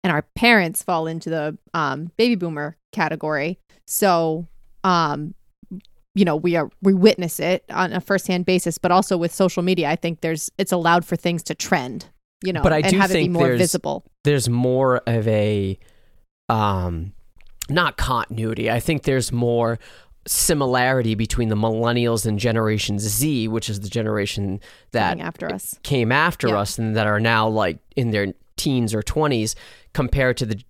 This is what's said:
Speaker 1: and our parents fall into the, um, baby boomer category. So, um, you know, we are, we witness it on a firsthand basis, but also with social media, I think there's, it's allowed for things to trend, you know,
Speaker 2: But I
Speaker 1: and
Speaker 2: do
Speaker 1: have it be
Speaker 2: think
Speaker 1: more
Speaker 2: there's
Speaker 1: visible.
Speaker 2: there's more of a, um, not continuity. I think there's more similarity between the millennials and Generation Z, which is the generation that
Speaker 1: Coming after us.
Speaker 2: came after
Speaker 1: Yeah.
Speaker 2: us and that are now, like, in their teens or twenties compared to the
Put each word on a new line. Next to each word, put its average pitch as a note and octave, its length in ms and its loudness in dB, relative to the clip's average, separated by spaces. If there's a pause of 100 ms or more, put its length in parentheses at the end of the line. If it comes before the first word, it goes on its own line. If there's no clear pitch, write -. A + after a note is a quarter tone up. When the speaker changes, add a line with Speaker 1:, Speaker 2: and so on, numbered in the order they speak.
Speaker 1:
and F#3 80 2
our D3+ 120 2 (120)
parents G#3+ 480 4
fall E3 240 -2
into D#3+ 220 -6
the, D#3 300 -4 (160)
um, D3+ 420 -2
baby A#3+ 180 2
boomer D#3+ 440 -6 (140)
category. D#3 680 -4 (280)
So, E3 640 0 (340)
um, D#3+ 520 0 (800)
you G3 100 4
know, E3 100 2
we E3+ 220 0
are, D3+ 140 -2 (100)
we G3 140 4
witness F3+ 440 4
it F3+ 320 -2
on F3 220 -2
a F3+ 80 -4
firsthand F3+ 460 -2
basis, F3 320 0
but F3+ 120 0
also F#3 280 4
with E3+ 160 -2
social F3+ 280 2
media, F3 280 0
I E3+ 60 0
think E3 260 -6
there's, D#3+ 340 -4
it's F#3+ 160 -2
allowed E3+ 320 2
for - 100 -4
things E3+ 300 -2
to - 100 -6
trend, C3 520 -4 (360)
you F#3 120 -4
know, D#3 80 -2
Speaker 2:
But E3+ 100 6
I D3+ 60 4
Speaker 1:
and D#3 120 2
Speaker 2:
do F#3 80 6
Speaker 1:
have F#3+ 120 4
it F#3+ 40 2
be E3 60 2
Speaker 2:
think F3 140 0
Speaker 1:
more E3+ 140 4
Speaker 2:
there's B2 120 2
Speaker 1:
visible. E3 420 -2 (220)
Speaker 2:
there's C#3 240 2
more B2+ 580 2
of A2+ 220 0
a, G#2 500 0 (720)
um, F#2+ 640 -2 (560)
not D#3+ 300 0
continuity. A2+ 720 -2
I A#2 100 0
think D3 220 -2
there's C3 280 0
more A#2+ 480 0 (480)
similarity B2+ 880 2
between A2+ 360 0
the G#2+ 60 2
millennials A#2 680 0
and G#2+ 140 0
Generation G#2+ 600 0
Z, A2 500 -2
which A2 200 -4
is G2+ 120 -6
the G2+ 80 -10
generation G2+ 720 -4 (320)
that G#2 180 0
Speaker 1:
Coming E3+ 160 -6
after - 260 -8
us. - 300 -10
Speaker 2:
came A#2+ 280 0
after D3+ 380 2
Speaker 1:
Yeah. G#2+ 120 2
Speaker 2:
us - 180 -4
and A2 180 -2
that G#2+ 100 0
are G#2 140 0
now, A2+ 260 2
like, G#2 320 -2 (160)
in A#2+ 160 0
their G2+ 220 -2 (240)
teens A#2+ 380 0
or G#2+ 80 -2
twenties C3 520 -2 (380)
compared B2+ 460 0
to B2 80 -2
the G#2+ 100 -4 (120)